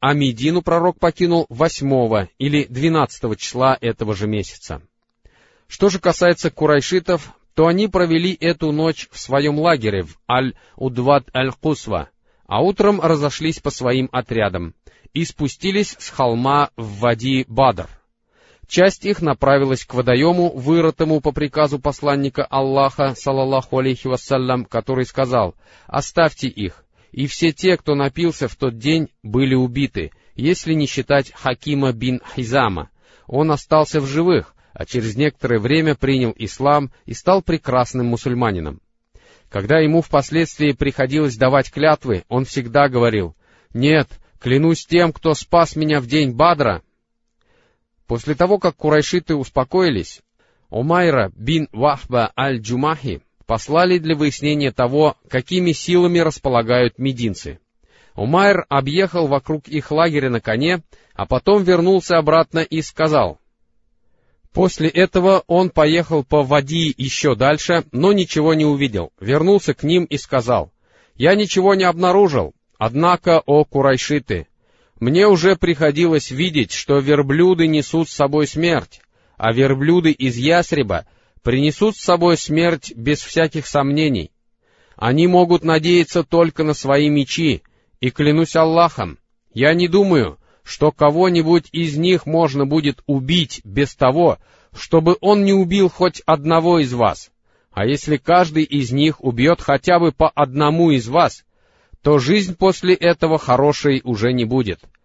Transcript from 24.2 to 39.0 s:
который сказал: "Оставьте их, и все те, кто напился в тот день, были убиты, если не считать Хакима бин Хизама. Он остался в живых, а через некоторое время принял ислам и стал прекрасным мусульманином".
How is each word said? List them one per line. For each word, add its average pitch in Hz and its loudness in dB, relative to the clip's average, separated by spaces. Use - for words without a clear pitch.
который 127 -4
сказал: 120 -2
"Оставьте - -2
их, 98 -10
и 139 -6
все 165 0
те, 180 0
кто - -4
напился 143 -2
в - -14
тот 120 -6
день, 151 -2
были 131 -2
убиты, 127 -2
если 160 -2
не 147 0
считать 139 -2
Хакима 139 -4
бин 123 -4
Хизама. 113 -2
Он 156 0
остался 151 0
в 135 -6
живых, 156 0
а - -12
через 113 -6
некоторое 123 -2
время 151 0
принял 127 -2
ислам 139 -2
и 117 -14
стал 180 0
прекрасным 127 -2
мусульманином". 110 -4